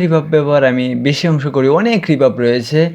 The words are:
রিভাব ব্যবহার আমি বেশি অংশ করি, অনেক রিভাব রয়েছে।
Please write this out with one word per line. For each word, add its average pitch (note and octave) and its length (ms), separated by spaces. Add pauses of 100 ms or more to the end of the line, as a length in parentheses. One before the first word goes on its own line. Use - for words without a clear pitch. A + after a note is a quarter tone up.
রিভাব D#3+ 200 (100)
ব্যবহার D3 280 (100)
আমি B2+ 120 (220)
বেশি C#3+ 260
অংশ C#3+ 120 (120)
করি, C3 100 (140)
অনেক A3+ 200 (120)
রিভাব C3 200 (120)
রয়েছে। B2 360 (140)